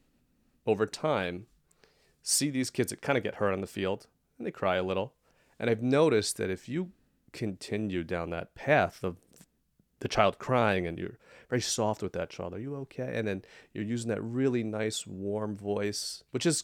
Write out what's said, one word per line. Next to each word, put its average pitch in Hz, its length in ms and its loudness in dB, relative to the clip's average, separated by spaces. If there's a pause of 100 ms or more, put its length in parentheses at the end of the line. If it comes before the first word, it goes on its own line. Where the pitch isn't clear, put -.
(640)
over 107 200 4
time 101 600 -2 (760)
see - 280 2
these 131 200 -2
kids 120 220 0
that - 100 -12
kinda 135 200 2
get 101 140 -4
hurt 101 180 2
on 95 80 -2
the 95 60 -4
field, 98 400 -2 (300)
and 226 100 -6
they - 40 -4
cry 92 240 2
a 92 80 2
little. 95 300 -2 (460)
And 117 100 0
I've 113 140 2
noticed 131 540 4
that 98 120 -2
if 92 200 -6
you 175 220 -4 (400)
continue 104 720 -2
down 85 280 -4
that 85 240 -8
path 131 480 2
of 90 140 -4 (840)
the - 80 -6
child 101 320 4
crying 107 460 4
and 85 120 -4
you're 92 200 -8 (320)
very 123 120 2
soft 107 400 0
with 95 120 -4
that 87 160 -4
child, 90 240 -8
"Are 95 60 -8
you 139 160 -8
okay?" 127 400 -8
And 113 120 0
then 98 160 -2 (300)
you're 107 100 -4
using 117 260 -2
that 101 120 0
really 120 420 0
nice, 107 420 -2
warm 101 500 -4
voice, 101 760 -2
which 127 140 -2
is, 156 180 2